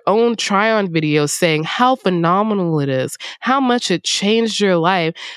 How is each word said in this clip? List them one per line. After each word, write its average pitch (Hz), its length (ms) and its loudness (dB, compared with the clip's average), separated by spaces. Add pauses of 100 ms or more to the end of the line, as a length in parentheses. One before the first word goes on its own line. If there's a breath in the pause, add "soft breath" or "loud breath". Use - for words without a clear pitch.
own 226 300 2
try-on 202 560 0
video 151 320 2
saying 156 400 0
how 254 320 0
phenomenal 180 840 0
it 143 80 0
is, 131 300 -2 (240 loud breath)
how 262 180 0
much 247 320 0
it 170 140 -2
changed 214 560 0
your 190 160 2
life, 170 360 0 (240 loud breath)